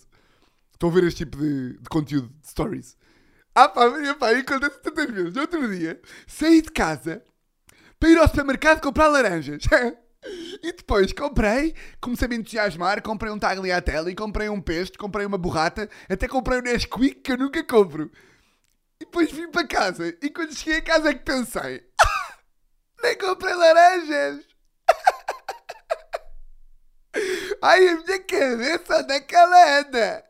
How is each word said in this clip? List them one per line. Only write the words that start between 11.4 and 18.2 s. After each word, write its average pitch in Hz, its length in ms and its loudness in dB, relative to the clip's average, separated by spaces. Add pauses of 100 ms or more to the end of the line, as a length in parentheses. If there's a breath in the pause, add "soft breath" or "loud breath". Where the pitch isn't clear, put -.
comecei 247 280 -6
a - 20 -4
me 240 80 -6
entusiasmar, 208 640 -4
comprei 214 280 -8
um 214 80 -8
tagliatelle, 180 800 -4
comprei 214 320 -6
um 208 140 -6
pesto, 170 360 -8
comprei 202 280 -6
uma 202 120 -4
burrata, 170 520 -4 (180 loud breath)
até 214 220 -4
comprei 254 300 -2
um - 20 -8
Nesquik 247 540 -2
que - 180 -4
eu 240 40 -2
nunca 277 280 -4
compro. 165 440 0 (960 soft breath)